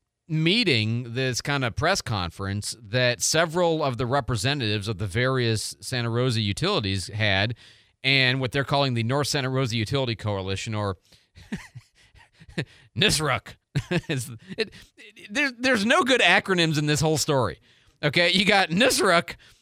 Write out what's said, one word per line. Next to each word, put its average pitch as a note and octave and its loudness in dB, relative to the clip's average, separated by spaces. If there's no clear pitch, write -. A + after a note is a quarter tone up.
meeting, C#3+ 2
this C3 -2
kind C#3+ -2
of A#2 -2
press F3 0
conference G2 -6
that B2 -2
several D#3+ 0
of B2 -2
the B2+ -2
representatives A#2+ -2
of A2 -4
the G#2 -6
various A#2 0
Santa A#2+ -4
Rosa A#2 0
utilities G2+ -2
had, G#2+ 0
and C3 2
what B2+ -2
they're C#3 -2
calling C#3 0
the A#2 0
North C3+ 0
Santa C3 -2
Rosa B2+ -2
Utility A#2 -2
Coalition, G2 -4
or G#2 -4
<laughs> - -16
nisruc. C#3+ 0
<laughs> - -4
It's, C3 -2
it, - -4
it, - -20
there, C4+ 0
there's A#3+ 2
no D4 4
good B3 4
acronyms F3 4
in D3+ 0
this D3 0
whole D#3 2
story. B2 0
Okay, F3 2
you G3 4
got F#3+ 4
nisruc, F#3+ 2